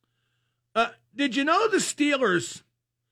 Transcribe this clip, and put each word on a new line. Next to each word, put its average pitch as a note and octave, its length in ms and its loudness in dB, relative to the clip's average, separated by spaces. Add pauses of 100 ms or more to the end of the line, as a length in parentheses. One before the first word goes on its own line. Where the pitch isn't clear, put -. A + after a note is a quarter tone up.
(760)
Uh, A3 160 0 (240)
did B3+ 200 -2
you C#4 80 0
know F4+ 240 2
the F#4+ 120 2
Steelers C4 840 -2 (500)